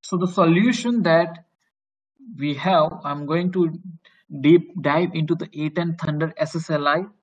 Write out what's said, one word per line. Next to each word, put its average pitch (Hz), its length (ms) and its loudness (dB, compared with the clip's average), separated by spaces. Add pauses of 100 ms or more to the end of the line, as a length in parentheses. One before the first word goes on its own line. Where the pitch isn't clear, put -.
So 190 140 -4
the 180 100 0
solution 208 760 2
that 165 420 2 (920)
we 143 180 -2
have, 160 500 0
I'm 143 200 -6
going 175 280 0
to 170 200 2 (680)
deep 165 400 4
dive 160 320 0
into 160 220 0
the 180 180 -8
A 151 160 -4
ten 170 260 -4
Thunder 156 400 -4
S 156 200 -4
S 160 140 -6
L 147 160 -2
I. 160 200 0 (180)